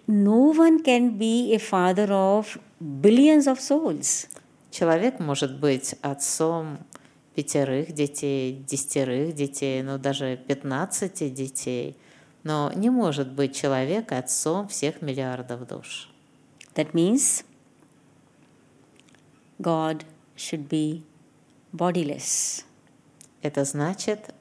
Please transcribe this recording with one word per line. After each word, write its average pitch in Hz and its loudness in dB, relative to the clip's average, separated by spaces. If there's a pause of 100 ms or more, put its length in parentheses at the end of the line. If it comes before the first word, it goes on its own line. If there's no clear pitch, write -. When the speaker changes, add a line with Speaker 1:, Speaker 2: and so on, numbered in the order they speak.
Speaker 1:
no 220 6
one 320 6
can 240 4
be 226 2
a 214 4
father 190 2
of 196 2 (440)
billions 277 8
of 262 0
souls. 269 -2 (440)
Speaker 2:
Человек 180 2
может 139 -2
быть 139 0
отцом 160 -2 (560)
пятерых 143 -2
детей, 139 -4
десятерых 139 -2
детей, 139 -4
ну, 135 -6
даже 135 -4 (100)
пятнадцати 143 -4
детей, 135 -6 (480)
но 151 -2
не 208 0
может 151 0
быть 135 -2
человек 143 -2
отцом 156 -4
всех 156 -6
миллиардов 127 -8
душ. - -14 (640)
Speaker 1:
That 156 -2
means 185 2 (2250)
God 160 -2 (320)
should 151 -10
be 156 -4 (680)
bodiless. 165 -4 (800)
Speaker 2:
Это 143 -2
значит, 180 -4